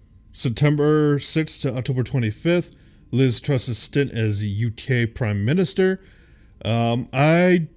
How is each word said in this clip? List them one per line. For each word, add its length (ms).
September 880
sixth 420
to 140
October 260
twenty-fifth, 720
Liz 280
Truss's 380
stint 340
as 320
U 280
K 340
Prime 380
Minister. 560
Um, 480
I 640